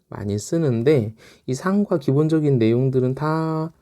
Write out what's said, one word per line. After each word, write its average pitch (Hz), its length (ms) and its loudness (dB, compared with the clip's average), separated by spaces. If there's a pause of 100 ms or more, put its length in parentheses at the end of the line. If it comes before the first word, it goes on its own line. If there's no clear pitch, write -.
많이 101 300 -4
쓰는데, 123 760 0 (320)
이 131 80 -2
상과 190 440 0
기본적인 151 600 2
내용들은 127 560 2
다 160 680 -4